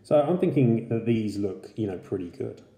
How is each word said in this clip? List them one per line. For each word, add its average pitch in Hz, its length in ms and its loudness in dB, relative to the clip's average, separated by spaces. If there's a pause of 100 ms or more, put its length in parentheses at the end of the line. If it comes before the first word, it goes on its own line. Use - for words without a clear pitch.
So 151 180 4
I'm 170 200 2
thinking 131 500 2
that 113 160 -2
these 110 320 0
look, 101 380 -6
you 107 100 -2
know, 92 140 -6
pretty 90 300 -8
good. - 340 -10 (140)